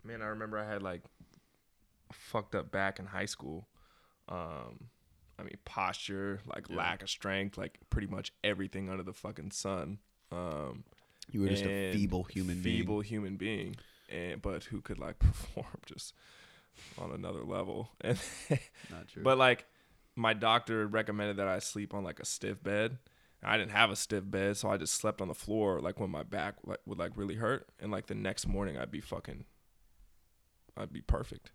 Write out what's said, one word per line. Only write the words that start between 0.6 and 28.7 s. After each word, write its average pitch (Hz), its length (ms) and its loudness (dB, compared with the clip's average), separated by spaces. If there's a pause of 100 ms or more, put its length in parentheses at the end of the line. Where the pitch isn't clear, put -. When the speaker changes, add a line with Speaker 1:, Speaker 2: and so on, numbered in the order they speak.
Speaker 1:
had, 101 140 0
like, 90 200 -4 (1080)
a - 20 -12
fucked - 440 -6
up - 160 -4
back 98 260 0
in 95 80 -10
high 95 200 -4
school. 82 420 -8 (600)
Um, 80 600 -8 (500)
I - 60 -10
mean, - 100 -10 (100)
posture, 98 840 -2
like, - 220 -8
Speaker 2:
Yeah. 87 80 -4
Speaker 1:
lack 87 280 0
of 98 60 -6
strength, 98 460 -2
like, 98 220 -8 (120)
pretty 101 180 2
much 98 240 -6 (100)
everything 95 480 0
under 92 140 -4
the 92 80 -6
fucking - 400 -8
sun. 95 480 -4 (320)
Um, 76 500 -4 (480)
Speaker 2:
You 101 120 2
were 98 60 6
just 101 160 4
a 98 60 2
Speaker 1:
and 98 240 0
Speaker 2:
feeble 92 300 4
human 90 360 0
being. 90 200 4
Speaker 1:
feeble 104 220 2
human 104 340 -2
being, 101 400 -2 (320)
and, 87 340 -6
but 95 220 -4
who 101 160 -6
could, - 180 -8
like, 76 200 -6
<laughs> - 20 -4
perform - 680 4
just - 280 -12 (840)
on 87 140 -6
another 92 320 -6
level. 95 520 -4
<laughs> - 40 -20
And - 180 2 (720)
Speaker 2:
Not 85 160 -12
true. - 160 -10
Speaker 1:
but, 131 160 8
like, 127 280 8 (500)
my 113 180 8
doctor 113 540 4
recommended 104 480 2
that 98 100 2
I 95 140 2
sleep - 340 -4
on, 101 80 -2
like, 82 160 -6
a - 60 -10
stiff - 360 -4
bed. 110 380 2 (460)
I 107 120 6
didn't 104 160 0
have 104 180 8
a 101 60 0
stiff 101 280 0
bed, 98 320 2
so 107 140 0
I 101 60 6
just 80 180 0
slept - 260 0
on 95 60 0
the 85 80 -4
floor, 104 460 4
like, - 180 -2
when 95 120 0
my 76 120 -4
back, - 320 -2 (100)
like, - 220 -6
would, 95 120 -6
like, 87 180 -2
really 101 180 -2
hurt. 117 340 0 (120)
And, 104 100 -4
like, 95 160 -2
the 98 80 -4
next 98 320 -2
morning, 95 320 2